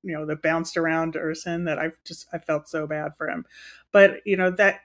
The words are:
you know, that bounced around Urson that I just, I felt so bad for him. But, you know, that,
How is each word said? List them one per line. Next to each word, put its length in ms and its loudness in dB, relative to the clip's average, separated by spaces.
you 100 -8
know, 120 -8
that 160 -6
bounced 340 -2
around 400 0
Urson 500 -6
that 140 -2
I 120 -4
just, 300 -18
I 60 -6
felt 280 -4
so 180 -6
bad 300 -8
for 140 -8
him. 160 -6
But, 320 8
you 100 0
know, 160 2
that, 340 2